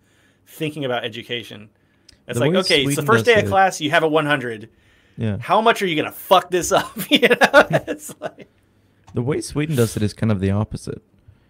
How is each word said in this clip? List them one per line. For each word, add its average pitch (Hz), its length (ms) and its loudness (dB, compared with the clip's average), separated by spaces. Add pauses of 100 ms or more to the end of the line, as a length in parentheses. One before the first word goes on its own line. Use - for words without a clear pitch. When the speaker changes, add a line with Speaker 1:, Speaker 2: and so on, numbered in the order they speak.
(460)
Speaker 1:
thinking 151 380 -8
about 120 200 -4
education. 113 680 -12 (580)
It's 120 100 -6
Speaker 2:
The 139 60 2
Speaker 1:
like, 151 80 2
Speaker 2:
way 190 60 2
Speaker 1:
"Okay, - 240 2
it's 131 140 -2
the - 0 -
Speaker 2:
Sweden 147 100 -4
Speaker 1:
first 226 180 2
Speaker 2:
does 233 100 6
Speaker 1:
day 208 60 4
of - 60 0
Speaker 2:
it - 20 -4
Speaker 1:
class, 190 320 2
you 151 100 -2
have 165 140 4
a 160 40 2
one 151 180 2
hundred. 120 420 -4 (480)
Speaker 2:
Yeah. 110 240 -4
Speaker 1:
How 180 220 0
much 226 200 2
are 196 40 0
you 165 100 -2
gonna 123 160 -2
fuck - 380 2
this 175 200 -2
up?" 180 220 0 (100)
<laughs> - 80 -10
You 285 180 4
know? 226 80 2 (520)
It's - 320 -12
like - 260 -14 (680)
Speaker 2:
The 123 80 -4
way 139 180 -4
Sweden 151 340 -4
does 117 220 0
it 120 60 -6
is 104 100 -2
kind 110 180 -2
of 104 100 0
the 95 100 0
opposite. - 520 -6 (480)